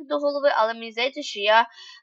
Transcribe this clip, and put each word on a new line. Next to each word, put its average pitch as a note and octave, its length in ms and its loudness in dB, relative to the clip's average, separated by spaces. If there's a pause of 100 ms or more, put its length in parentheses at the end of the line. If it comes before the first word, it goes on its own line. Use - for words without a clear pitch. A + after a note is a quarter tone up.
до D4 120 -2
голови, C#4+ 380 0
але A3 180 0
мені A3+ 180 -12
здається, C4 320 -6
що - 160 -10
я A3 300 4 (340)